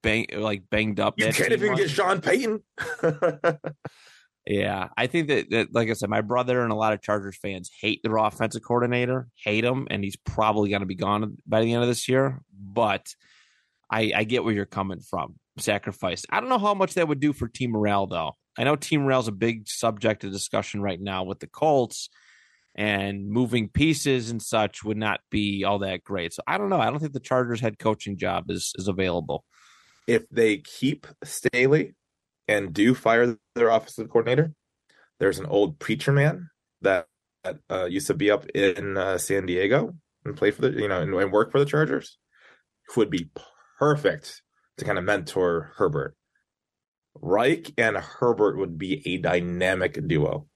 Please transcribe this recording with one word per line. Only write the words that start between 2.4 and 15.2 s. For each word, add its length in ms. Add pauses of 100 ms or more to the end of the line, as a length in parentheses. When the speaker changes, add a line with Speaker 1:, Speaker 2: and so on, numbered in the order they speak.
Speaker 2:
<laughs> 580 (880)
Speaker 1:
Yeah, 460
I 120
think 200
that, 220
that, 260
like 140
I 40
said, 160
my 120
brother 420
and 80
a 40
lot 180
of 80
Chargers 360
fans 320 (120)
hate 200
their 140
offensive 480
coordinator, 640 (160)
hate 220
him, 240
and 160
he's 100
probably 540
gonna 160
be 100
gone 400 (100)
by 160
the 120
end 100
of 60
this 180
year. 340 (160)
But 560 (760)
I, 240
I 80
get 220
where 80
you're 120
coming 360
from. 340 (240)